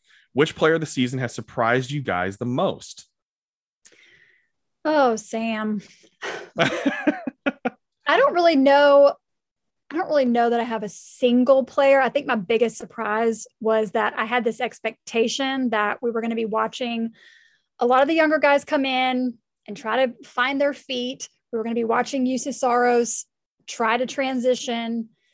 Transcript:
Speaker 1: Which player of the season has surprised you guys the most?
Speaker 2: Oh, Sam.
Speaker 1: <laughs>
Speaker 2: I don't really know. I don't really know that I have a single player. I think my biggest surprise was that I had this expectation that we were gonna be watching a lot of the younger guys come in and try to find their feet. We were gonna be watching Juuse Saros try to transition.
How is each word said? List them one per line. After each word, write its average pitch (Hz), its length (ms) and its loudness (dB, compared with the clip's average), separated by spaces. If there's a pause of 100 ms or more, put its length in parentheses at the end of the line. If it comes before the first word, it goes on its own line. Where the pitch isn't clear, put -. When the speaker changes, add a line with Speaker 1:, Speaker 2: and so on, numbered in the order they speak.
(340)
Speaker 1:
Which 151 200 2
player 160 200 2
of 165 60 0
the 156 60 -6
season 127 320 -2
has 123 160 -6
surprised 123 560 -2
you 147 100 -6
guys 98 360 -4
the 120 100 -8
most? - 640 -6 (1800)
Speaker 2:
Oh, 277 320 2
Sam. 220 640 -6 (400)
Speaker 1:
<laughs> - 360 -10
Speaker 2:
I - 580 -2 (880)
don't 427 280 4
really 339 220 4
know. 285 580 6 (760)
I 277 60 -6
don't 370 120 -2
really 294 160 2
know 240 260 2
that 233 100 0
I 226 40 -2
have 226 180 -6
a 214 60 -6
single 254 760 2
player. 277 360 4
I 254 80 2
think 285 180 -4
my 254 100 0
biggest 226 400 0
surprise 220 680 -4 (140)
was 220 320 0
that 214 240 0
I 220 80 -2
had 233 200 0
this 226 160 -4
expectation 240 1080 -4
that 208 320 -2
we 240 80 -2
were 226 100 -4
gonna 226 160 -4
be 226 80 -2
watching 226 680 -4 (640)
a 233 80 0
lot 254 160 4
of 285 60 2
the 330 60 0
younger 311 240 2
guys 285 260 4
come 277 200 0
in 254 500 -2 (320)
and 208 100 -14
try 240 300 0
to 240 60 -4 (120)
find 269 360 -2
their 285 120 0
feet. 254 560 -8 (240)
We 233 60 -2
were 220 60 -4
gonna 233 100 -4
be 233 100 -2
watching 247 420 0
Juuse 254 280 -4
Saros 240 720 0 (400)
try 226 300 -2
to 247 100 -2
transition. 240 1040 -4 (260)